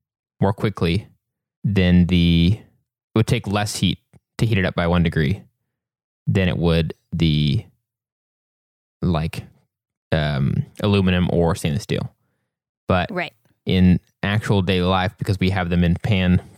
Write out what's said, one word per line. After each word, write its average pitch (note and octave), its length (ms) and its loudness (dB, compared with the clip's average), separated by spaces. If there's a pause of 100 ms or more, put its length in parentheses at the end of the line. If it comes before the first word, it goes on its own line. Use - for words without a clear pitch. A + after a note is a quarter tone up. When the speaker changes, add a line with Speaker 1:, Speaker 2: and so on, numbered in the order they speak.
(400)
Speaker 1:
more G2 140 0
quickly F#2 540 -4 (560)
than F2+ 420 4
the, E2+ 560 4
it - 560 -12
would A2+ 100 0
take A#2 200 -2
less G#2 300 -4
heat - 200 0 (400)
to A#2+ 80 0
heat G#2+ 120 0
it F#2 80 0
up F2 100 -4
by F2 120 0
one F2 160 2
degree D#2+ 380 -2 (880)
than F#2+ 200 2
it D2 100 -2
would E2 360 0 (180)
the D2+ 540 0 (1400)
like, E2 380 -4 (680)
um, D2 540 -2 (160)
aluminum F#2 500 0
or E2+ 240 0
stainless - 280 -4
steel. - 300 -6 (720)
But F2+ 240 -2
Speaker 2:
Right. E3+ 220 -8 (320)
Speaker 1:
in F2+ 340 4 (240)
actual G2+ 380 0
daily F2+ 260 0
life, F#2 300 -2
because F#2 220 -4
we F#2 120 0
have F2+ 180 -4
them F2 140 2
in E2+ 120 2
pan F2+ 460 0 (160)